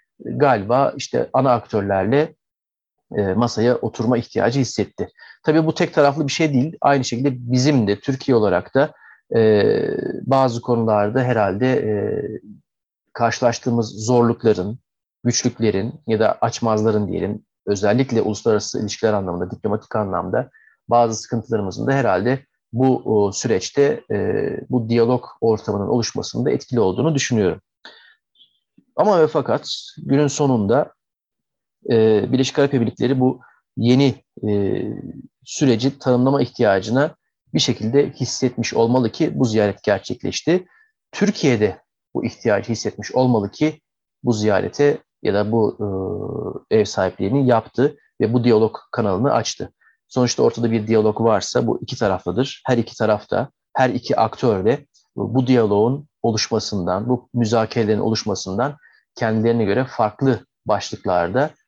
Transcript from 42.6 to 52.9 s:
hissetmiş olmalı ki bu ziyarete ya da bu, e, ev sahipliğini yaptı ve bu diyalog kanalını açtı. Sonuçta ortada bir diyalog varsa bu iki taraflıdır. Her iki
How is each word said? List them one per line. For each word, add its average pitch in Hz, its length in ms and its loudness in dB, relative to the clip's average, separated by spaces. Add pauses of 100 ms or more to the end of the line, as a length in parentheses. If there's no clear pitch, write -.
hissetmiş - 400 -8
olmalı 117 380 2
ki 156 300 -2 (420)
bu 120 100 2
ziyarete 107 640 0 (240)
ya 98 120 0
da 104 180 -2
bu, 110 240 0 (920)
e, 110 60 4
ev 107 80 4
sahipliğini 101 640 -2
yaptı 123 500 0 (240)
ve 135 120 0
bu 120 120 2
diyalog 117 320 2 (160)
kanalını 107 400 0
açtı. 101 400 -4 (360)
Sonuçta 123 340 0
ortada 120 280 2
bir 107 160 -2
diyalog 110 340 2
varsa 113 460 0
bu - 160 -2
iki - 160 -10
taraflıdır. 98 680 -2
Her 123 120 2
iki - 180 -4